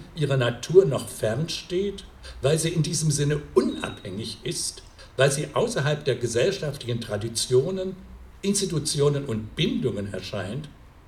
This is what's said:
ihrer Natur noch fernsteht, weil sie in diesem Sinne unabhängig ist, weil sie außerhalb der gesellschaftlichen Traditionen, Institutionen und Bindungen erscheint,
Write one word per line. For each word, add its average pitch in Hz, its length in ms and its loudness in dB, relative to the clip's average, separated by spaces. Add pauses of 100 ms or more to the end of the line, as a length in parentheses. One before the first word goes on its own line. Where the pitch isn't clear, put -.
(140)
ihrer 139 220 0
Natur 131 480 6
noch 135 240 -2
fernsteht, 175 960 -4 (380)
weil 151 160 4
sie 160 100 0
in 160 140 2
diesem 156 280 0
Sinne 147 300 2 (140)
unabhängig - 880 -2
ist, - 400 -6 (340)
weil 139 140 6
sie 147 240 -2
außerhalb 151 500 0
der 123 120 2
gesellschaftlichen 120 840 0
Traditionen, 127 960 0 (460)
Institutionen 147 840 2
und 110 320 -4
Bindungen 101 560 0
erscheint, 98 560 -6 (400)